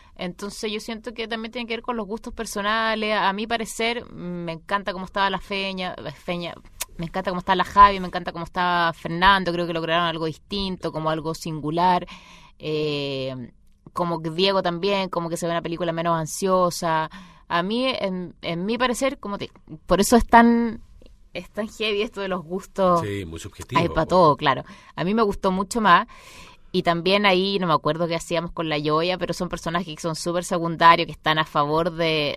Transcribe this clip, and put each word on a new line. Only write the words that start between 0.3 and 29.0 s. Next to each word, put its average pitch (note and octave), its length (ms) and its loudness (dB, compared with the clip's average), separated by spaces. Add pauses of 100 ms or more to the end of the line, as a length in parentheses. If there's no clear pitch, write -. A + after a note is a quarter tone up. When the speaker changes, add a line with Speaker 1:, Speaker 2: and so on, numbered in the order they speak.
Speaker 1:
yo G#3 80 -6
siento A3 340 -10
que A3+ 140 -8
también A3+ 240 -8
tiene A#3+ 160 -10
que A#3 80 -6
ver A#3 80 -10
con B3 120 -6
los G#3+ 120 -6
gustos A3+ 260 -10
personales. G#3+ 840 -2
A F#3+ 180 2
mi G#3 120 -6
parecer, A3+ 640 -4
me F3 420 -8
encanta G3 400 -4
cómo F#3 120 -8
estaba G3 240 -2
la F#3+ 100 -2
Feña, F#3+ 580 -6
la - 140 -10
Feña, F3 440 -8 (420)
me E3+ 80 -6
encanta F#3+ 260 -4
cómo F3+ 80 -4
está F#3 160 0
la F3+ 80 2
Javi, G3+ 380 8
me F3+ 60 -6
encanta F3 260 -6
cómo E3+ 100 -8
está F3 500 0
Fernando, F3+ 600 4
creo F3 120 0
que E3 60 -4
lograron E3 360 0
algo D#3+ 180 -4
distinto, F#3 640 -6
como D#3 180 -4
algo D#3+ 240 -4
singular, E3+ 720 0 (540)
eh, C#3 920 -4 (420)
como E3+ 280 -2
que E3 80 -6
Diego F#3+ 320 2
también, F#3 460 -2
como E3+ 220 -4
que E3+ 80 -4
se F3 80 -6
ve E3+ 80 0
una E3+ 80 0
película E3 320 -4
menos E3 260 0
ansiosa. E3+ 920 0 (380)
A E3+ 160 0
mí, A#3 240 0
en, F#3 540 -4
en E3+ 240 -4
mi A3+ 120 -2
parecer, C4 420 0
como G3+ 180 -8
te, - 120 -8 (360)
por F3+ 160 4
eso A#3 160 6
es A3+ 100 6
tan, A#3 540 6 (520)
es - 160 -10
tan G#3+ 200 -8
heavy G#3+ 320 -2
esto A3 180 -4
de G3 80 -4
los F#3 160 -4
gustos. F3+ 580 0
Speaker 2:
Sí, G2+ 220 -4
muy E2 160 -10
subjetivo, - 400 -10
Speaker 1:
Hay E3+ 80 -2
pa' D#3+ 160 -2
Speaker 2:
po. D#3 40 -4
Speaker 1:
todo, D#3+ 280 4
claro. C#3 300 -2 (320)
A D#3 80 -4
mí F#3+ 80 -2
me A3+ 100 2
gustó G3 300 0
mucho F#3+ 260 -4
más. G3+ 280 6 (640)
Y F3+ 120 0
también E3+ 420 2
ahí, F#3+ 320 2
no F#3 80 0
me E3 80 2
acuerdo D#3 340 0
qué E3 60 -4
hacíamos E3+ 380 -4
con E3 180 -6
la D3+ 80 -2
Yoya, D#3 400 0